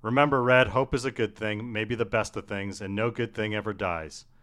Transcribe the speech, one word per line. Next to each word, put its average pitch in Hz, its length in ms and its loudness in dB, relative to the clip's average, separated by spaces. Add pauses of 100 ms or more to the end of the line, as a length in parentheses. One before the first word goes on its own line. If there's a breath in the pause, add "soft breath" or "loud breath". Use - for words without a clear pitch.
"Remember, 135 400 4
Red, 127 260 6
hope 131 240 0
is 127 120 -2
a 131 80 -2
good 107 240 -2
thing, 107 340 -6
maybe 110 240 -4
the 113 100 -2
best 110 320 -2
of 98 120 -10
things, 98 320 -8
and 98 160 -6
no 113 160 0
good 117 200 -4
thing 107 220 -4
ever 107 180 -4
dies. 87 520 -6 (180 soft breath)